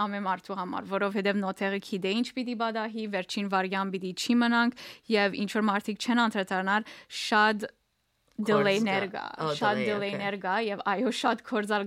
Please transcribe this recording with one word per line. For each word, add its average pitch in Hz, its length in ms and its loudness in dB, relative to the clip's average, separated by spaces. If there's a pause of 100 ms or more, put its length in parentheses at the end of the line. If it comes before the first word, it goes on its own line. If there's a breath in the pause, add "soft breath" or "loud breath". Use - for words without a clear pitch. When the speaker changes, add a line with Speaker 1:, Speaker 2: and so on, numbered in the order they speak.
Speaker 1:
ամեն 202 240 -4
մարդու 190 320 -4
համար, 180 320 -6
որովհետև 202 540 0
նոթերը 196 420 -2
գիտե 190 320 -2
ինչ 240 160 -2
պիտի 240 240 -6
բադահի, 220 560 -4
վերջին 196 400 -2
վարյան 190 400 0
պիտի 180 240 -6
չի 240 240 2
մնանք, 233 440 2 (280 loud breath)
և 202 280 2
ինչ 190 120 -4
որ 214 160 4
մարդիկ 208 360 -2
չեն 233 200 4
անդրադառնալ, 196 600 0 (300 loud breath)
շատ 214 500 2 (720)
Speaker 2:
Գործ 208 160 0
Speaker 1:
delay-ներ 202 480 4
Speaker 2:
կա։ 185 80 -6
Speaker 1:
կա, - 100 -6 (220)
Speaker 2:
Ո, 160 80 0
Speaker 1:
շատ 208 240 2
Speaker 2:
delay, 214 140 0
Speaker 1:
delay-ներ 202 480 -2
Speaker 2:
okay։ - 20 -12
Speaker 1:
կա, 185 120 -2 (120)
և 202 240 -4
այո, 202 240 2
շատ 254 320 0
կորձալ 208 420 0